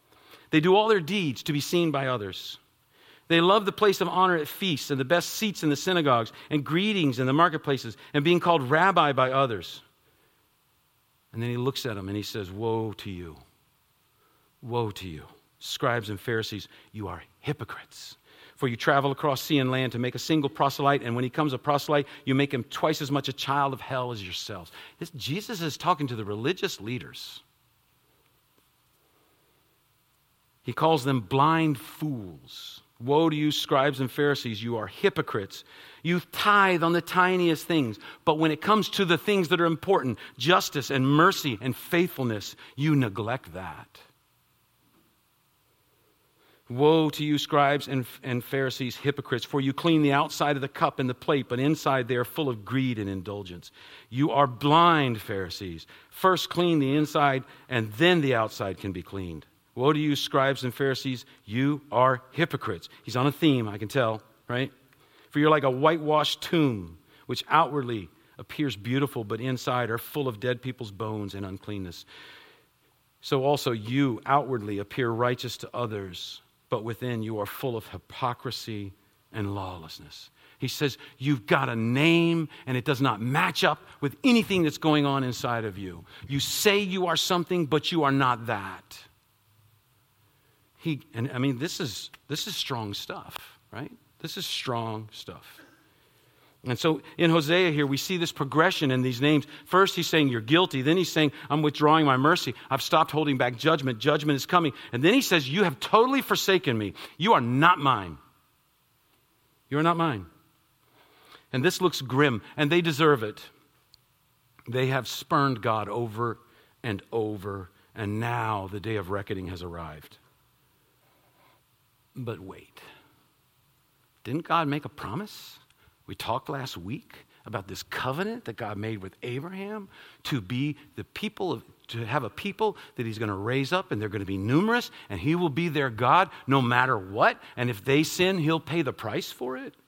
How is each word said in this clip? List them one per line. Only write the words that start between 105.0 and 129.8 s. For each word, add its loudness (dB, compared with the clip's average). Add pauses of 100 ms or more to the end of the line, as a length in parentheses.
then 6
he 4
says, 2
"You 2
have 0
totally 4
forsaken 2
me. -4 (240)
You 4
are 6
not 4
mine. 0 (1500)
You 0
are 4
not 4
mine." -2 (1200)
And 0
this 0
looks 0
grim, 2 (140)
and 0
they 4
deserve 4
it. -10 (1200)
They 0
have -2
spurned 0
God 0
over -4 (460)
and -4 (100)
over, -6 (240)
and -4
now -2
the -10
day -6
of -6
reckoning -6
has -10
arrived. -14 (2000)
But -8
wait. -18 (1400)
Didn't -6
God 2
make -2
a -14
promise? -12 (480)
We -14
talked -4
last -8
week -12 (200)
about -8
this -12
covenant -6
that -12
God -8
made -6
with -14
Abraham -10 (360)